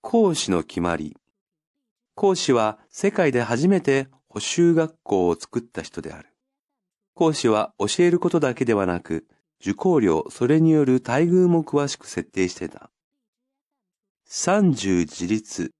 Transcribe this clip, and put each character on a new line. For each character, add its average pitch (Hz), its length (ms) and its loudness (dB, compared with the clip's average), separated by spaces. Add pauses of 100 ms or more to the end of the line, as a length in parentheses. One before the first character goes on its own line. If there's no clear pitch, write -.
(120)
講 214 220 4
師 - 160 -6
の 85 140 0
決 - 180 -8
ま 85 140 -2
り。 78 200 -10 (1000)
講 196 180 0
師 175 180 -2
は 110 280 0 (100)
世 - 220 -4
界 165 200 0
で 120 120 0
初 120 240 -2
め 190 120 2
て 135 280 -2 (200)
補 - 120 -10
習 170 340 2
学 160 300 0
校 90 240 0
を 85 120 0
作 - 200 -8
っ - 20 -8
た 90 220 -14
人 - 180 -14
で 78 120 -14
あ 80 60 -20
る。 - 100 -20 (840)
講 165 180 2
師 147 160 -2
は 107 300 0
教 104 280 0
え 175 40 4
る 175 100 2
こ 175 120 -2
と 170 80 2
だ 131 160 0
け 127 100 -2
で 117 80 2
は 98 140 2
な 87 140 -2
く、 - 260 -8 (340)
受 98 140 -4
講 175 240 2
料、 82 320 2
そ 120 160 -4
れ 156 140 4
に 160 100 4
よ 151 120 4
る 131 100 2
待 127 320 0
遇 180 220 2
も 170 160 2
詳 143 240 -2
し - 80 -8
く - 120 -20
設 - 200 -8
定 92 220 -2
し - 60 -12
て - 140 -12
た。 - 200 -20 (1400)
三 185 480 0
十 98 280 0
自 85 260 -6
立。 107 520 -6